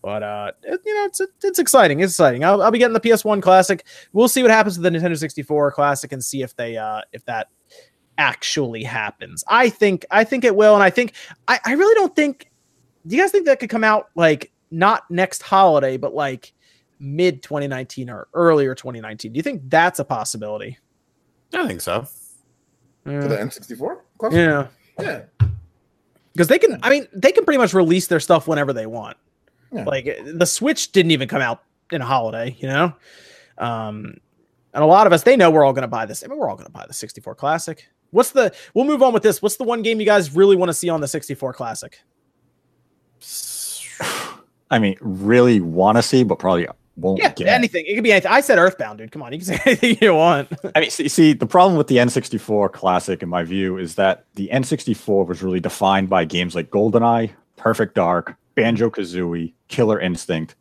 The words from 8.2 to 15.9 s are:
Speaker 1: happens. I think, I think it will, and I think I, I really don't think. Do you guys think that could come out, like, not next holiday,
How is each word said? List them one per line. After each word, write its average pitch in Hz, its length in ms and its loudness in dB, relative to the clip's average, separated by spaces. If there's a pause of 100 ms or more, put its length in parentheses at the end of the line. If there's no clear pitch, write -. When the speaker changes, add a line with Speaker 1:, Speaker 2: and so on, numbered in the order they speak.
Speaker 1:
happens. 104 640 -10
I 233 220 4
think, 202 400 0
I 208 140 4
think 247 200 -2
it 226 100 4
will, 214 200 6
and 202 80 6
I 185 80 6
think 240 240 -2 (340)
I, 240 160 0
I 226 80 -2
really 392 220 4
don't 403 200 2
think. 294 360 -2 (560)
Do 180 100 -4
you 339 60 2
guys 381 100 2
think 381 140 2
that 269 140 2
could 233 100 -8
come 220 140 -2
out, 214 300 2
like, 160 380 0 (180)
not 185 400 0
next 180 300 -2
holiday, 151 560 2